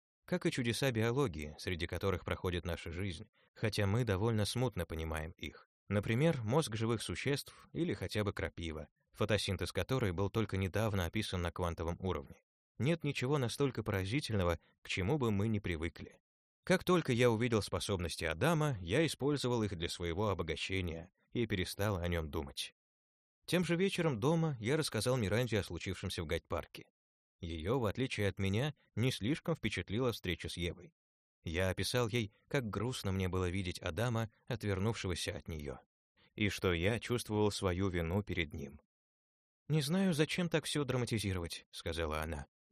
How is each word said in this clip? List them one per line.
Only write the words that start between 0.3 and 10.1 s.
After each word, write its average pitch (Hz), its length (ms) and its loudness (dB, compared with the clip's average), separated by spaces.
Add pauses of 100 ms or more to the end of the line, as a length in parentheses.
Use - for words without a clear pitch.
и 170 60 2
чудеса 123 400 0
биологии, 110 680 0
среди 85 280 -2
которых 90 380 -2
проходит 87 400 -2
наша 85 260 -6
жизнь, 87 380 -6 (260)
хотя 104 320 -2
мы 110 180 2
довольно 107 400 2
смутно 113 400 -2
понимаем 80 480 -4
их. - 360 -12 (200)
Например, 120 540 2
мозг 110 320 0
живых 113 280 0
существ - 720 -4
или 165 220 -2
хотя 101 300 -2
бы 98 80 2
крапива, 78 560 -6 (240)
фотосинтез 98 580 0
которой 107 420 0